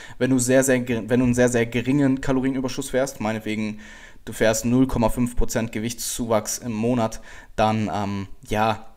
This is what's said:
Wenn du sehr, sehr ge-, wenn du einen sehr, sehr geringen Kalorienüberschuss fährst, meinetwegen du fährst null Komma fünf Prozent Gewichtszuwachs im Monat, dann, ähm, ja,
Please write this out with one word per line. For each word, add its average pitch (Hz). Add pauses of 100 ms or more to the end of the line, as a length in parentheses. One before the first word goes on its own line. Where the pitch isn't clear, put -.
(180)
Wenn 131
du 131
sehr, 127
sehr 127
ge-, 117
wenn 123
du 131
einen 120
sehr, 123
sehr 117
geringen 131
Kalorienüberschuss 131
fährst, 131
meinetwegen 107 (460)
du 113
fährst 113
null 127
Komma 120
fünf 120
Prozent 113
Gewichtszuwachs 113
im 120
Monat, 113 (340)
dann, 107
ähm, 98 (200)
ja, 107 (120)